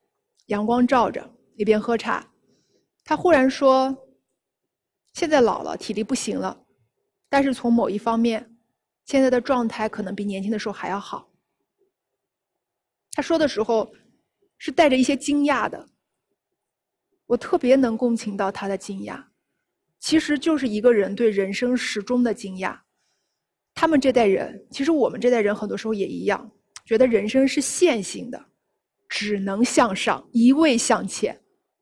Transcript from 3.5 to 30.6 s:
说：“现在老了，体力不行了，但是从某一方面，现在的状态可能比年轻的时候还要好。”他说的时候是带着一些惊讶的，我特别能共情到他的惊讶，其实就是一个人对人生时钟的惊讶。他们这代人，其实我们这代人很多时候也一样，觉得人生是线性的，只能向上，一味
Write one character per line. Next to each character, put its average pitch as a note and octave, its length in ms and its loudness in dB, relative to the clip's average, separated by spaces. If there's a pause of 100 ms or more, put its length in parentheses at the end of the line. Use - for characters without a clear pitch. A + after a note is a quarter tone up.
说 C4 440 2 (1200)
：“现 - 160 -4
在 D4 140 4
老 G#3+ 200 2
了， D#2 140 -6
体 - 160 -8
力 G#3+ 100 -4
不 A#3+ 120 -6
行 G#3 240 -4
了， - 260 -8 (640)
但 C#4 140 2
是 C4+ 100 0
从 A#3+ 180 -2
某 A#3 200 2
一 G3+ 80 -4
方 A3+ 200 -2
面， A3+ 380 -2 (480)
现 C4+ 180 0
在 C4 60 4
的 B3 100 2
状 A#3+ 300 0
态 A3 220 -6
可 A3 120 -8
能 F#3+ 120 -8
比 G3+ 100 -8
年 G3 180 -6
轻 G3 80 -4
的 G#3+ 80 -2
时 G#3 120 -8
候 - 20 -6
还 - 160 -10
要 F#3+ 100 -4
好。” - 300 -12 (1800)
他 - 80 -6
说 D#4+ 180 0
的 D4+ 80 2
时 A3 160 -2
候 A3 300 -2 (640)
是 - 140 -12
带 D#4 180 4
着 C4 80 2
一 C4 60 4
些 C#4 120 2
惊 C#4+ 300 -2
讶 B3+ 240 0
的， - 220 -16 (1400)
我 A#3+ 100 0
特 D#4+ 220 -2
别 B3+ 180 4
能 B3 180 2
共 A#3 220 0
情 G3+ 220 -8
到 G3 120 -2
他 G3 160 -8
的 G3 120 -4
惊 G3 220 -12
讶， G3+ 220 -14 (760)
其 - 200 2
实 D4 200 -2
就 D#4 180 0
是 C4 100 -2
一 G#3 140 -2
个 A#3+ 140 6
人 G3+ 200 0
对 A#3 140 2
人 G3 240 -2
生 B3 240 0
时 A3 260 -6
钟 B3 200 0
的 A#3 100 2
惊 F#3+ 240 -12
讶。 F#3 240 -8 (960)
他 - 120 0
们 D#4 140 2
这 C4+ 100 2
代 A#3+ 140 4
人， F3+ 460 -2
其 - 120 -8
实 C#4+ 80 0
我 C4 200 2
们 D#3+ 100 -8
这 A#3+ 100 2
代 A#3 120 2
人 G3+ 120 0
很 G#3+ 140 -8
多 G3 80 -6
时 G#3 100 -8
候 A3 60 -2
也 G3 140 -4
一 F3+ 180 -8
样， G3 260 -4 (360)
觉 A3 100 0
得 B3+ 100 6
人 G#3+ 220 2
生 C4 180 4
是 C#4 140 -2
线 C#4+ 420 0
性 - 280 -12
的， - 160 -16 (640)
只 G#3 280 -4
能 G3 240 -2
向 B3 320 2
上， F#3 380 -4
一 A#3+ 220 6
味 C#4+ 240 4